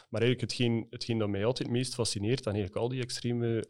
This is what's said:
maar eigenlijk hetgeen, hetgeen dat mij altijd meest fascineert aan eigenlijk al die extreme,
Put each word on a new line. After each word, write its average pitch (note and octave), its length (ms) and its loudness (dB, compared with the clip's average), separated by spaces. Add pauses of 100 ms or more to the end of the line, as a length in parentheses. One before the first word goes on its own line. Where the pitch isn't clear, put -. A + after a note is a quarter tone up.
maar A2 140 -4
eigenlijk A#2+ 280 2
hetgeen, A#2 400 2
hetgeen - 280 -2
dat G#2+ 100 2
mij G2+ 160 0
altijd B2+ 260 0
meest B2+ 240 0
fascineert A2 520 0
aan G#2 80 2
eigenlijk G2+ 280 -2
al A#2 60 2
die B2+ 140 -4
extreme, A#2+ 680 -2